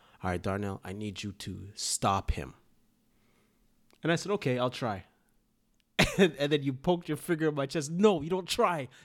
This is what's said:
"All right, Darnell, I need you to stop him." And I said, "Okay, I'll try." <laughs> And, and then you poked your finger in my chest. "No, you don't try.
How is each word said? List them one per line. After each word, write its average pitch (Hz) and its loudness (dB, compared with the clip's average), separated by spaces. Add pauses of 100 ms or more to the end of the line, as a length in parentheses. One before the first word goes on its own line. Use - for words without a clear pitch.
(220)
"All 92 -2
right, 87 -2
Darnell, 98 -4
I 92 -10
need 104 -8
you 101 -8
to 95 -10
stop - 0
him." - -4 (1500)
And 165 2
I 170 2
said, 175 -4
"Okay, 135 0
I'll 123 2
try." 104 -4 (960)
<laughs> - 4
And, 180 6
and 143 0
then 147 2
you 139 0
poked 175 -2
your 151 -2
finger 160 0
in 147 0
my 139 0
chest. 147 -4
"No, 185 6
you 156 -6
don't 185 -2
try. 170 2 (160)